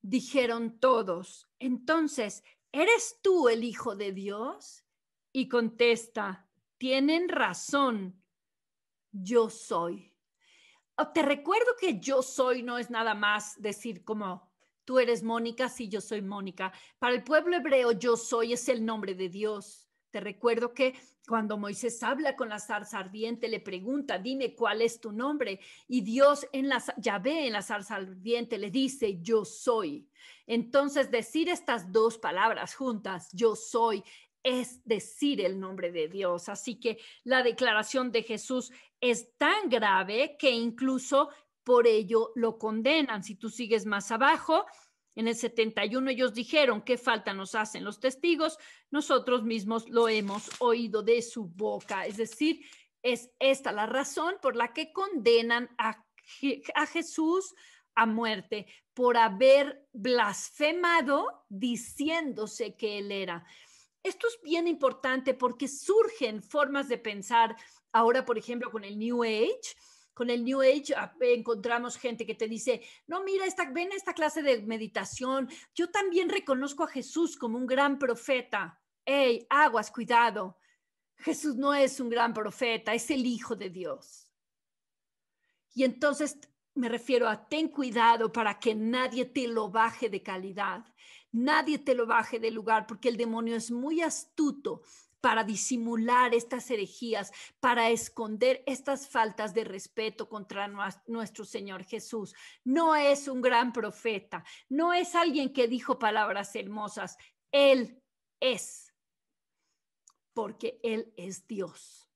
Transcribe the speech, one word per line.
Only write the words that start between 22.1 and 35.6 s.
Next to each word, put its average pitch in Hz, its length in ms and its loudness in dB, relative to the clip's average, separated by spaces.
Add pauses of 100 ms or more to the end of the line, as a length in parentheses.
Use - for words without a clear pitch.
con 233 140 -4
la 208 100 -8
zarza 208 380 -8
ardiente, 220 500 -6
le 214 120 -4
pregunta, 202 580 -6
"Dime 254 380 -4
cuál 220 260 0
es 226 180 0
tu 220 120 -10
nombre". 240 480 -4 (280)
Y 247 140 0
Dios 277 500 4
en 269 180 -2
la 247 100 2
za-, - 180 -8
Yahvé 233 480 -2
en 226 80 -2
la 202 80 -2
zarza 208 340 -8
ardiente 202 640 -4
le 202 140 -6
dice, 220 500 -2
"Yo 214 240 2
soy". 196 640 -2 (400)
Entonces, 269 640 0
decir 262 360 0
estas 240 440 -2
dos 226 260 4
palabras 190 560 0
juntas, 196 600 -6
"Yo 214 220 4
soy", 220 480 0 (380)
es 254 420 -4
decir 226 580 -2
el 190 180 -2
nombre 185 320 -6